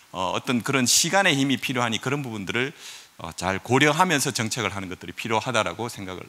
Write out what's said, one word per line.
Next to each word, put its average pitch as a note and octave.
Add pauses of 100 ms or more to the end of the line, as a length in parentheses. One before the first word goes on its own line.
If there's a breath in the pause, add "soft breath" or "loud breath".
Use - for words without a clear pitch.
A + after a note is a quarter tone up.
(120)
어, F2+
어떤 A#2+
그런 C3
시간의 F3+
힘이 C3+
필요하니 A#2+
그런 C#3
부분들을, A2+ (460 loud breath)
어, E2
잘 F#2+
고려하면서 C#3+
정책을 G#2+
하는 F#2+
것들이 F2+
필요하다라고 A2
생각을 F#2